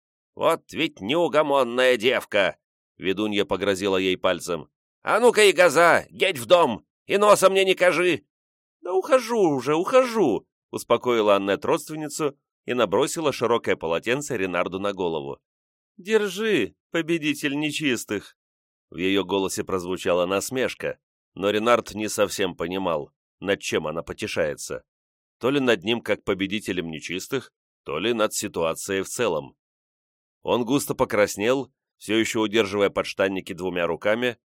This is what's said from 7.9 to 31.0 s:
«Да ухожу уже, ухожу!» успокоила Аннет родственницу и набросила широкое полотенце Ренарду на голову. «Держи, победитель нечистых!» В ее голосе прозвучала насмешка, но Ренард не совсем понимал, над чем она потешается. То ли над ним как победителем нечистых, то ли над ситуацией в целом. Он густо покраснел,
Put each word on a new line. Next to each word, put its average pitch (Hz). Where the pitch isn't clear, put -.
«Да 359
ухожу 262
уже, 147
ухожу!» 220
успокоила 113
Аннет 98
родственницу 156
и 123
набросила 123
широкое 110
полотенце 113
Ренарду 92
на 101
голову. 80
«Держи, 202
победитель 151
нечистых!» 143
В -
ее 95
голосе 95
прозвучала 90
насмешка, 98
но 98
Ренард 110
не 107
совсем 95
понимал, 85
над 98
чем 87
она 78
потешается. 78
То 117
ли 143
над 113
ним 113
как 104
победителем 95
нечистых, 90
то 73
ли 110
над 110
ситуацией 92
в 90
целом. 78
Он 113
густо 135
покраснел, 113